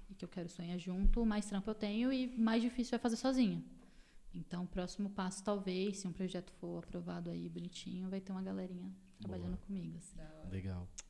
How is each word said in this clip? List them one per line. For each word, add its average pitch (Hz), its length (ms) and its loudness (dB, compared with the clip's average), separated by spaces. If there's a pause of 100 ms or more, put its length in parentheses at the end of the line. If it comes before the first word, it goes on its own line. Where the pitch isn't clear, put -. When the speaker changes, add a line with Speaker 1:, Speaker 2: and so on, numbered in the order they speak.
Speaker 1:
e 196 40 -12
que - 100 -10
eu - 60 -8
quero 170 200 -4
sonhar 175 280 -4
junto, 190 480 6
mais 208 220 4
trampo 196 220 0
eu 214 60 0
tenho 220 380 2
e 254 140 2 (100)
mais 226 240 6
difícil 240 340 2
é 226 40 2
fazer 226 160 4
sozinha. 254 480 4 (720)
Então, 180 300 -6
o 180 40 -4
próximo 190 420 -2
passo, 190 340 -2
talvez, 190 540 2
se - 100 -6
um 170 60 -2
projeto 185 400 -2
for 170 300 -6
aprovado 175 480 -4
aí 170 180 -4
bonitinho, 185 600 -6
vai 190 120 -2
ter 190 100 -8
uma 185 100 -2
galerinha 185 480 -4 (300)
trabalhando 90 360 -2
Speaker 2:
Boa. - 100 -6
Speaker 1:
comigo, 85 320 -4
assim. - 180 -14
Speaker 3:
Da - 80 -8
hora. - 260 -10
Speaker 2:
Legal. 92 380 -2 (220)